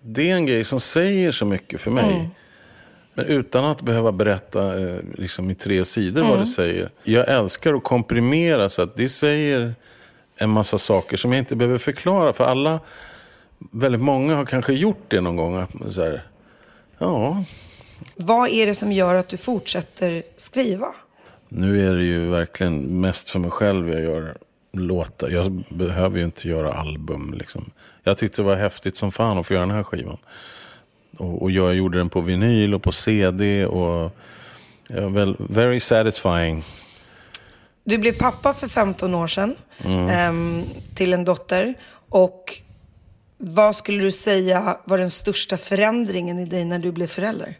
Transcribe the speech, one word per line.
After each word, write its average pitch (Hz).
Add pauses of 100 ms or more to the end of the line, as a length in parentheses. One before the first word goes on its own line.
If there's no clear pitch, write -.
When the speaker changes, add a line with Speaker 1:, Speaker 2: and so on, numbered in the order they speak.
Speaker 1:
Det 131
är 185
en 175
grej 117
som 131
säger 185
så 104
mycket -
för 107
mig. 113
Speaker 2:
Mm. 85 (880)
Speaker 1:
Men 135
utan 139
att 151
behöva 113
berätta, 95
eh, 92 (180)
liksom 92
i 92
tre 92
sidor 107
vad 226
Speaker 2:
Mm. -
Speaker 1:
det 101
säger. 90 (140)
Jag 117
älskar 135
att 131
komprimera 123
så -
att 87
det 123
säger 143 (640)
en 107
massa 107
saker 95
som 123
jag 131
inte 127
behöver 123
förklara. 165
För 127
alla, 139 (920)
väldigt 120
många 139
har 143
kanske 131
gjort 196
det 95
någon 87
gång. 85
Att 92
man -
så 92
här, 76 (760)
ja. 170 (720)
Speaker 2:
Vad 233
är 220
det 208
som 208
gör 185
att 185
du 180
fortsätter 175 (120)
skriva? 240 (640)
Speaker 1:
Nu 98
är 92
det 87
ju 85
verkligen 85
mest 92
för 98
mig 87
själv 95
jag 80
gör 80 (340)
låtar. 90
Jag 90
behöver 92
ju 85
inte 85
göra 78
album, 76
liksom. - (320)
Jag 98
tyckte 107
det 101
var 98
häftigt 95
som 101
fan 110
att 87
få 98
göra 90
den 101
här 107
skivan. - (1000)
Och, 87
och 95
jag 92
gjorde 92
den 90
på 90
vinyl 104
och 98
på -
C 104
D 101
och, 85 (760)
ja, 101
väl, 98
very 123
satisfying. 85 (1200)
Speaker 2:
Du 214
blev 226
pappa 254
för 269
femton 196
år 170
sedan, 202 (300)
Speaker 1:
Mm. 95
Speaker 2:
ehm, 170 (320)
till 180
en 180
dotter. 185 (360)
Och 185 (840)
vad 208
skulle 202
du 196
säga 190
var 190
den 185
största -
förändringen 196
i 180
dig 175
när 175
du 175
blev 170
förälder? -